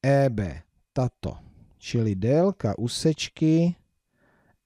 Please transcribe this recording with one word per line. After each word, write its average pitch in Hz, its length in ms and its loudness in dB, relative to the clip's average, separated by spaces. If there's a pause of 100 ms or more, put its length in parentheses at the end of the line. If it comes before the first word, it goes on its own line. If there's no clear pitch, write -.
E 139 240 4
B. 101 320 -4 (320)
Tato. - 440 -4 (400)
Čili 110 380 -2
délka 139 640 0
úsečky 160 1000 0 (920)